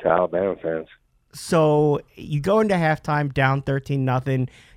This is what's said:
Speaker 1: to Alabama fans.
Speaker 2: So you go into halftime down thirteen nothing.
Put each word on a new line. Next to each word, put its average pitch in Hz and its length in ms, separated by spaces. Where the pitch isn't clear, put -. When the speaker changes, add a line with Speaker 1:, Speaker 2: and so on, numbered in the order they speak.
Speaker 1:
to 90 60
Alabama 90 540
fans. 80 240
Speaker 2:
So 151 680
you 147 260
go 196 200
into 208 140
halftime 151 580
down 135 300
thirteen 139 420
nothing. 127 440